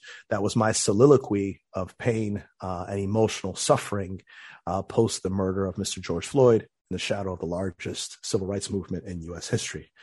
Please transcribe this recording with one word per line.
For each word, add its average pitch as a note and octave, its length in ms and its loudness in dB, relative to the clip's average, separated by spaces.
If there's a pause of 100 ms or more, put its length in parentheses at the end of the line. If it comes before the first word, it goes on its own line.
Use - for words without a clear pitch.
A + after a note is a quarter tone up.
(300)
That G2+ 140 0
was G2+ 140 0
my A2 160 4
soliloquy G#2 880 4 (100)
of F#2 260 -6
pain, A2 460 -2 (160)
uh, F#2 300 -8
and G2+ 100 -4
emotional G2+ 560 0
suffering, F#2+ 640 0 (440)
uh, F#2 160 0
post - 420 0
the F#2 60 -2
murder F#2+ 360 0
of F#2 120 -6
Mister - 240 -6
George E2+ 260 -4
Floyd B2 360 6
in - 320 -12
the F2 40 -6
shadow G2+ 340 -4
of F2 60 -8
the F2+ 60 -6
largest - 760 -6
civil F#2+ 260 -2
rights G2 220 -4
movement F#2 360 -6
in F2+ 160 -8
U E2+ 160 -12
S - 100 -10
history, - 420 -6 (140)